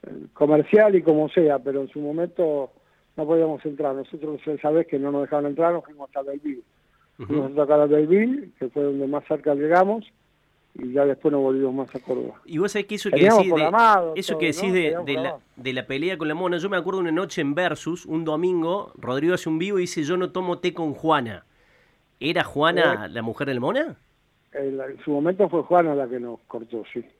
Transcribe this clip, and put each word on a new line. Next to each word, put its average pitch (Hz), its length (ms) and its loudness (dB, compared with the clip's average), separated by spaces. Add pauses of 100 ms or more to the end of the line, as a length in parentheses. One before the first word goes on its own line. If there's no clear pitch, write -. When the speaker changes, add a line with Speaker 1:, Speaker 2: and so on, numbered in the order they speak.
Speaker 1:
eh, - 80 -16 (220)
comercial 151 600 6
y 175 60 6
como 156 280 4
sea, 151 300 4
pero 139 220 -4
en 131 80 -8
su 151 100 -12
momento 151 720 -2 (480)
no 156 80 -2
podíamos 160 380 2
entrar. 147 300 -2
Nosotros 147 520 -10
esa 151 240 -2
vez 160 160 2
que 147 100 -4
no 139 140 -2
nos 143 120 -2
dejaron 143 240 -2
entrar, 165 260 0
nos 165 120 -4
fuimos 143 240 -18
hasta 139 140 -8
Belleville. 139 400 -8 (560)
Speaker 2:
Ujú. 120 80 -12
Speaker 1:
Fuimos 135 240 -2
hasta 147 120 0
acá 147 200 4
a - 20 6
Belleville, 185 720 2
que 127 120 -6
fue 147 140 -2
donde 139 240 -2
más 143 200 -4
cerca 151 280 0
llegamos, 185 500 2 (680)
y 127 200 -10
ya 143 120 4
después 139 260 0
no 143 100 0
volvimos 135 320 0
más 135 220 -8
a 135 40 -8
Córdoba. 123 460 -6
Speaker 2:
Y 160 140 -8
vos 196 120 -2
sabés 202 160 -4
que 208 80 -6
eso 208 140 -6
que 139 80 2
Speaker 1:
Teníamos 208 220 8
Speaker 2:
decís 190 160 4
de, 156 60 2
Speaker 1:
programado 190 540 4
Speaker 2:
eso 185 180 -6
Speaker 1:
todo, 160 60 -4
Speaker 2:
que 165 80 0
decís 160 160 -2
Speaker 1:
¿no? 190 100 0
Speaker 2:
de, 185 100 2
Speaker 1:
Teníamos 165 220 -2
Speaker 2:
de 139 80 -4
la, 135 80 -2
Speaker 1:
programado. 139 200 -6 (160)
Speaker 2:
de 127 160 -6
la 127 140 -6
pelea 160 300 -4
con 156 120 -4
la 156 60 -2
mona, 175 220 -2
yo 170 120 -4
me 196 80 -2
acuerdo 185 240 -2
una 170 100 0
noche 175 300 -2
en 143 140 0
Versus, 165 500 -4
un 160 180 -4
domingo, 170 720 -2
Rodrigo 139 360 -2
hace 170 160 -4
un 160 100 0
vivo 190 200 -2
y - 20 0
dice, 175 220 -4
"Yo 156 140 -2
no 180 140 -4
tomo 180 280 -4
té 180 140 -4
con 165 200 -4
Juana". 131 520 -2 (760)
¿Era 160 220 0
Juana 151 640 2
Speaker 1:
Eh, 87 40 -12
Speaker 2:
la 107 120 -8
mujer 113 260 -6
del 127 120 -2
Mona? 240 360 -2 (580)
Speaker 1:
en 139 240 -4
la, 131 100 -8
en 135 160 -14
su 156 80 -4
momento 175 380 2
fue 165 140 0
Juana 170 320 2
la 139 120 -2
que 123 120 -6
nos 117 280 -10
cortó, 113 360 -10 (100)
sí. 120 100 -8 (160)